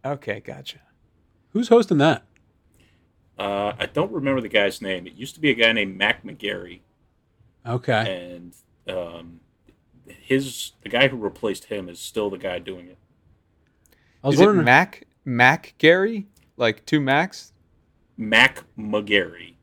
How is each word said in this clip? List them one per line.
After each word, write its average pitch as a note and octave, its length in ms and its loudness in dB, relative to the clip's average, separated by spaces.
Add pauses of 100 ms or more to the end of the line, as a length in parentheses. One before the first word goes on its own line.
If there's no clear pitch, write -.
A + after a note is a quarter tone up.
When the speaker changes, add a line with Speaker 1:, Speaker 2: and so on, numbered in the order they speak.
Speaker 1:
Okay, C#3 360 -8
gotcha. - 380 -18 (720)
Speaker 2:
Who's A3+ 180 -4
hosting A3+ 300 4
that? C#3+ 260 2 (1120)
Speaker 3:
Uh, G2+ 400 -4
I G2 80 -2
don't F#3+ 260 -4
remember C3+ 280 -2
the A2 80 -10
guy's G2+ 320 0
name. F#2 260 -8
It F2 80 -20
used B2+ 200 -16
to D#3 60 -16
be D3+ 100 2
a A#2+ 40 4
guy A2+ 180 4
named G2 260 -2
Mac G#2 260 -2
McGarry. F#2 560 -10 (880)
Speaker 2:
Okay. A2 680 -2
Speaker 3:
And, F2 200 -20 (420)
um, E2+ 440 -12 (680)
his, - 680 -4 (100)
the A2 60 -16
guy B2 200 2
who B2+ 80 -4
replaced G2+ 480 -6
him G2 240 -10
is E2+ 100 -18
still G#2 320 -6
the F#2+ 80 -12
guy F2+ 220 -8
doing F2 260 -16
it. F2+ 100 -20 (1300)
Speaker 2:
I C#3 40 0
was C#3+ 80 2
Speaker 1:
Is D#3 40 4
it F#3+ 60 10
Speaker 2:
wondering G3 180 4
Speaker 1:
Mac, C#3 420 4 (180)
Mac B2+ 540 2
Gary? G3 480 4 (300)
Like A2+ 300 -2
two D3+ 140 0
Macs? C#3+ 520 -2 (640)
Speaker 3:
Mac A2 460 0 (160)
McGarry. G2+ 840 -4